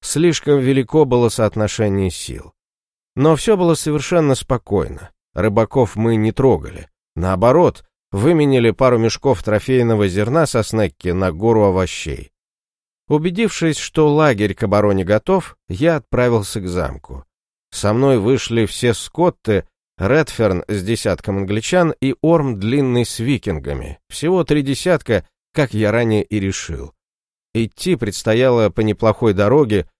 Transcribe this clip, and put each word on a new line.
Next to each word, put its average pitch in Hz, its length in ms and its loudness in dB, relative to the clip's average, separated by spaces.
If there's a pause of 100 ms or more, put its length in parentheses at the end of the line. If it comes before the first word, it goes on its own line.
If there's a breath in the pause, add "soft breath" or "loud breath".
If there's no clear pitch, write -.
Слишком 147 560 0
велико 135 460 2
было 123 260 2
соотношение 104 800 0
сил. - 420 -14 (640)
Но 151 180 4
все 214 220 2
было 175 180 2
совершенно 151 600 0
спокойно. 92 760 -4 (240)
Рыбаков 110 640 0
мы 113 200 0
не 110 140 0
трогали. 110 580 -2 (280)
Наоборот, 95 680 2 (280)
выменяли 131 580 2
пару 123 280 2
мешков 113 440 0
трофейного 110 680 0
зерна 110 380 0
со 117 160 -2
Снекки 104 460 -4
на 90 240 -2
гору 107 320 2
овощей. 90 680 -4 (760)
Убедившись, 165 680 0
что 151 360 0
лагерь 117 420 2
к - 100 -4
обороне 101 400 2
готов, 110 520 0 (120)
я 151 280 0
отправился 117 640 -2
к 90 60 -8
замку. 67 580 -8 (460)
Со 104 220 -2
мной 131 260 4
вышли 113 480 0
все 120 280 -2
скотты, - 720 -2 (320)
Редферн 107 680 0
с 101 140 -4
десятком 98 560 -4
англичан 110 640 -2
и 131 200 -2
Орм 147 380 0
Длинный 123 480 0
с - 120 -12
викингами. 76 800 -6 (100)
Всего 175 360 -2
три 151 180 0
десятка, 135 640 -2 (280)
как 147 180 0
я 107 180 0
ранее 110 320 2
и 107 160 -4
решил. 85 540 -6 (640)
Идти 117 420 -2
предстояло 113 720 2
по 101 140 -2
неплохой 107 500 2
дороге 104 560 2 (100)